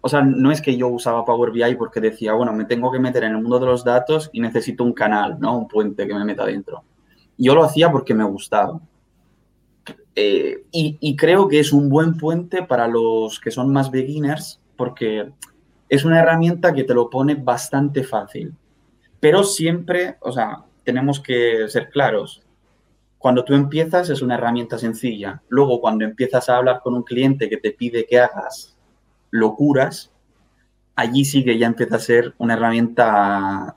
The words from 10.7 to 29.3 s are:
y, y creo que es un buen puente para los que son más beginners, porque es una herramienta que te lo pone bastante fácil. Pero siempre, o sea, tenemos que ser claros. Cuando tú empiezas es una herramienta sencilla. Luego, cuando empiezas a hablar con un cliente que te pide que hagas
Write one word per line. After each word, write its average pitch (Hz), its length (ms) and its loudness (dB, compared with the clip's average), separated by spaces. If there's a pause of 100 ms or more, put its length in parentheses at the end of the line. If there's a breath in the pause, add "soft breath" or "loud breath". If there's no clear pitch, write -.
y, 151 280 -4
y 147 160 -2
creo 180 320 4
que 151 120 4
es 147 120 2
un 143 180 4
buen 160 280 2
puente 175 460 -4
para 120 240 0
los 113 520 -2
que 113 120 -6
son 135 200 -2
más 135 200 0
beginners, 147 680 -6 (160)
porque 123 560 -6 (580)
es 139 160 2
una 165 140 6
herramienta 165 540 2
que 135 100 -2
te 127 100 -2
lo 120 160 2
pone 139 260 0
bastante 139 680 -2
fácil. 85 500 -8 (680)
Pero 170 240 6
siempre, 175 800 -2
o 117 100 -8
sea, 110 340 -6 (180)
tenemos 135 380 0
que 117 480 0
ser 117 200 -4
claros. 131 540 -2 (760)
Cuando 127 280 2
tú 139 80 0
empiezas 160 560 0
es 135 120 -4
una 123 140 -2
herramienta 117 420 -4
sencilla. 110 720 -6
Luego, 127 320 2
cuando 110 240 0
empiezas 123 440 -2
a 123 80 4
hablar 127 260 0
con 123 120 -4
un 120 80 -4
cliente 127 460 0
que 107 80 -4
te 104 140 -4
pide 117 360 -4
que 120 120 4
hagas - 580 -2 (540)